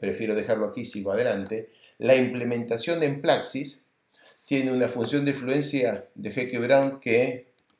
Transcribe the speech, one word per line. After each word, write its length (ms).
prefiero 320
dejarlo 320
aquí, 200
sigo 260
adelante. 580
La 160
implementación 880
en 180
praxis 600
tiene 180
una 160
función 380
de 80
fluencia 800
de 160
Heike-Brown 720
que 560